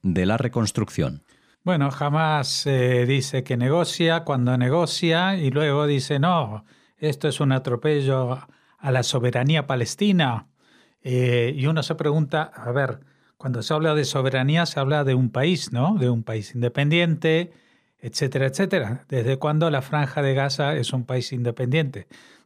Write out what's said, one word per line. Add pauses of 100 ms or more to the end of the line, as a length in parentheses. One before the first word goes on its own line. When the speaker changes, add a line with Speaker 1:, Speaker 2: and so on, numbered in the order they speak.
Speaker 1:
de
la
reconstrucción. (380)
Speaker 2:
Bueno, (100)
Hamas,
eh,
dice
que
negocia
cuando
negocia
y
luego
dice,
"No, (320)
esto
es
un
atropello (300)
a
la
soberanía
palestina". (540)
Eh,
y
uno
se
pregunta,
a
ver, (360)
cuando
se
habla
de
soberanía
se
habla
de
un
país,
¿no?
De
un
país
independiente, (480)
etcétera,
etcétera.
¿Desde
cuándo
la
Franja
de
Gaza
es
un
país
independiente? (380)